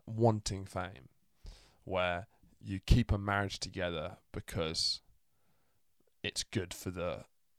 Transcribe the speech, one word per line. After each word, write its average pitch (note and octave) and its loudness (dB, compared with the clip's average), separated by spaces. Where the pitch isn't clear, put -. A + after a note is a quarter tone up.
wanting A2 2
fame, F2+ -8
where F2+ 0
you G2 -4
keep - 6
a G#2 4
marriage G2+ 0
together F2 -4
because - -2
it's - -4
good F2+ -4
for - -8
the, F2 -4